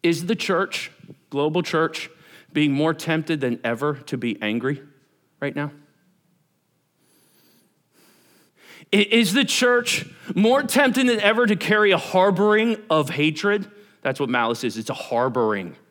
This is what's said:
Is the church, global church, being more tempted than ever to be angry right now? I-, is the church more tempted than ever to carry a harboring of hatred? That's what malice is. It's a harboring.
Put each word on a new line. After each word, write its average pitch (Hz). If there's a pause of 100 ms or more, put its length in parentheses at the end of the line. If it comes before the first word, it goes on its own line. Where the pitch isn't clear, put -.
Is 165
the 220
church, - (400)
global 156
church, 160 (420)
being 151
more 151
tempted 156
than 123
ever 123 (120)
to 127
be 113
angry 117 (580)
right 139
now? 147 (3250)
I-, 208
is 226
the 269
church 240 (280)
more 247
tempted 262
than 233
ever 220
to 202
carry 208
a 165
harboring 208 (140)
of 151
hatred? 160 (320)
That's 135
what 139
malice 120
is. 107
It's 110
a 107
harboring. 113 (140)